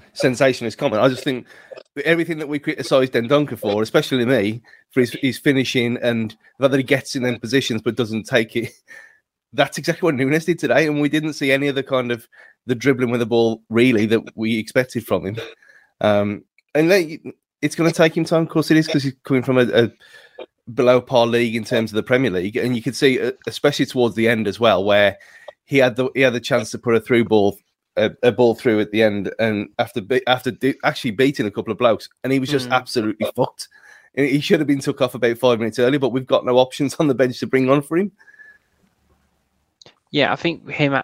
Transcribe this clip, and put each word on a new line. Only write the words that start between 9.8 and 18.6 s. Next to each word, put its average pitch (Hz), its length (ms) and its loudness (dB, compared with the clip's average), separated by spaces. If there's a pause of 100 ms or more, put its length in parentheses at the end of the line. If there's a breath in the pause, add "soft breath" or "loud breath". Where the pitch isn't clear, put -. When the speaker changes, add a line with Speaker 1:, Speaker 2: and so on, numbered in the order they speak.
Speaker 1:
what 165 100 2
Nunes 135 300 -2
did 175 140 -2
today, 135 260 0
and 147 160 -2
we 147 80 0
didn't 151 240 -2
see 139 180 -2
any 139 160 0
of 143 80 -2
the 139 80 -2
kind 127 280 -4
of 117 160 -8 (400 soft breath)
the 123 80 -2
dribbling 123 340 0
with 120 120 -2
the 120 40 0
ball 113 440 0
really 113 360 4
that 110 160 2 (160)
we 110 220 -2
expected 123 480 -4
from 90 180 -2
him. 101 120 -6 (640 loud breath)
Um, 104 420 0 (320)
and 160 160 4
then 160 420 -2 (300)
it's 147 120 -2
gonna 165 160 2
take 165 240 2
him 165 100 0
time, 165 180 0
of 160 60 -4
course 156 200 -2